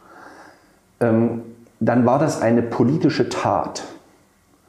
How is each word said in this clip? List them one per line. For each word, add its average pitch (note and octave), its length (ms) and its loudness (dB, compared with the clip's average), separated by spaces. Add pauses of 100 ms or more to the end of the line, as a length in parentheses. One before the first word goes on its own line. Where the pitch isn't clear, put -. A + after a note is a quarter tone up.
(1000)
ähm, A#2 400 0 (380)
dann A#2 260 2
war B2+ 140 4
das D3+ 220 -2
eine A#2 200 2
politische - 680 0
Tat. - 540 -4 (840)